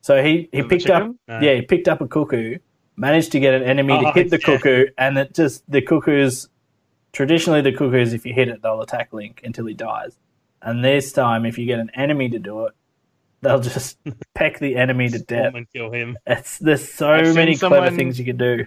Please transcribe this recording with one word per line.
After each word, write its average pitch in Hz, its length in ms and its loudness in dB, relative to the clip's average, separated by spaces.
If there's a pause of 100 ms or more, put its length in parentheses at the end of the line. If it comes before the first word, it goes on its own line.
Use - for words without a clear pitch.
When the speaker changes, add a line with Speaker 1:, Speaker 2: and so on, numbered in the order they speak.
Speaker 1:
So 135 220 4
he, 165 280 2
he 131 80 -4
Speaker 2:
Of - 100 -6
the 185 80 4
Speaker 1:
picked - 120 0
up, 175 140 4
Speaker 2:
chicken? 233 240 -10
Speaker 3:
No. 113 140 -10
Speaker 1:
yeah, 143 140 4
he 123 60 -2
picked 175 280 0
up - 120 0
a 127 60 -6
cuckoo, 123 500 -4 (380)
managed 151 380 0
to 147 60 2
get 135 140 4
an 131 100 0
enemy 135 360 2
to 151 100 2
Speaker 3:
Oh, - 40 0
Speaker 1:
hit 175 160 4
the 165 100 2
Speaker 3:
yeah. - 60 -6 (120)
Speaker 1:
cuckoo, 135 280 4 (120)
and 135 200 0
it 135 160 -2
just, - 360 -2
the 139 120 2
cuckoos, 143 680 0 (640)
traditionally 156 500 2
the 131 120 2
cuckoos, 123 400 0
if 113 120 -8
you 123 80 -8
hit 123 140 2
it, 117 140 -10
they'll 110 200 -4
attack 117 300 -8
Link 107 320 -14
until 117 220 -10
he 107 80 -10
dies. 110 420 -10 (460)
And 120 240 -4
this 139 260 2
time, 117 340 0
if 113 120 -6
you 120 80 -6
get 120 140 -2
an 113 140 -8
enemy 139 360 -2
to 117 100 -6
do 107 260 -8
it, - 80 -6 (680)
they'll 139 180 2
just 123 380 -8 (180)
<laughs> - 200 -20
peck - 240 -2
the 135 180 -2
enemy 127 320 0
to 117 100 -6
Speaker 3:
Swarm - 60 -12 (180)
Speaker 1:
death. 113 120 -2
Speaker 3:
and 117 180 -12
kill 113 180 -10
him. 120 340 -8
Speaker 1:
It's, - 340 -4
there's 151 340 0
so 147 180 -2
Speaker 2:
I've 160 160 6
seen 165 80 4
Speaker 1:
many 165 220 2
clever 185 180 2
Speaker 2:
someone 180 220 4
Speaker 1:
things 131 220 -4
you 123 60 -6
can 123 120 -6
do. 123 300 0